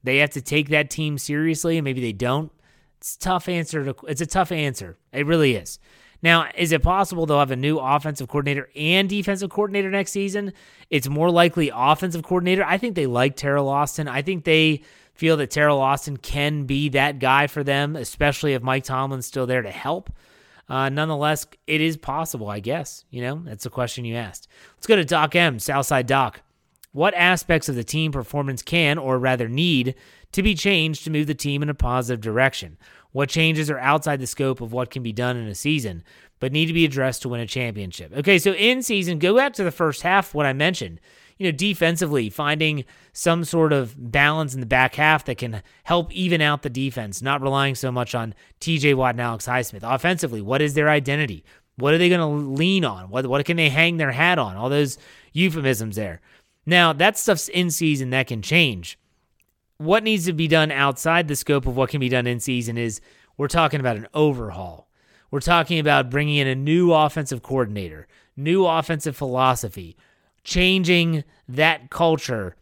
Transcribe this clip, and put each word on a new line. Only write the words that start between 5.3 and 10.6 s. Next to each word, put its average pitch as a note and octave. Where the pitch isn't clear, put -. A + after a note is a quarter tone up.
is. -
Now, E3
is E3+
it D#3
possible F3+
they'll D3
have C#3
a C3
new C#3+
offensive C#3+
coordinator C#3+
and F3+
defensive G3
coordinator G3+
next G3
season? G3+